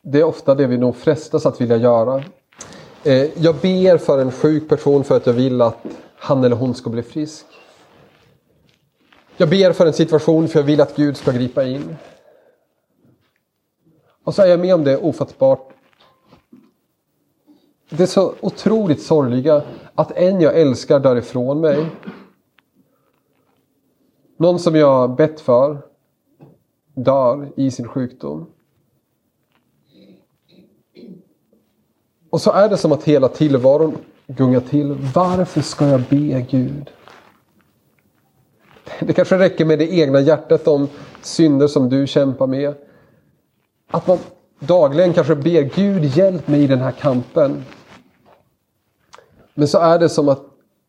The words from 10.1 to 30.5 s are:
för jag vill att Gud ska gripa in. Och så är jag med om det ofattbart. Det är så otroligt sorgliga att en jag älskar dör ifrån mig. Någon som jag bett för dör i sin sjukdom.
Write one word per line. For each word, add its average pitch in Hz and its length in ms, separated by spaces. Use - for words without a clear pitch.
för 156 120
jag 139 60
vill 147 160
att 143 140
Gud 143 220
ska - 140
gripa 123 320
in. 143 320
Och 165 120
så 202 60
är 185 60
jag 175 120
med 185 140
om 165 100
det 139 140
ofattbart. 135 720
Det 165 140
är 180 40
så 185 340
otroligt 208 600
sorgliga 143 640
att 156 160
en 180 300
jag 156 180
älskar 143 400
dör 131 160
ifrån 127 460
mig. 151 240
Någon 175 220
som 170 160
jag 131 400
bett 156 260
för 135 360
dör 135 600
i 135 160
sin 120 160
sjukdom. 147 580